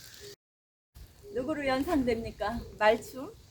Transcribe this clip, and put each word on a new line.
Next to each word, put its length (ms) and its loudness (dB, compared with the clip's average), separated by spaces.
누구로 320 -2
연상됩니까? 920 2
말춤, 480 4